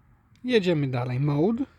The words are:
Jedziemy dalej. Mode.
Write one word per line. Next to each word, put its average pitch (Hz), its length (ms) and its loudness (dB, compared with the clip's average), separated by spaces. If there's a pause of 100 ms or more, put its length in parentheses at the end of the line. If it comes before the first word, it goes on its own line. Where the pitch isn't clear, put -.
(440)
Jedziemy 180 440 2
dalej. 127 320 -4
Mode. 160 460 0 (140)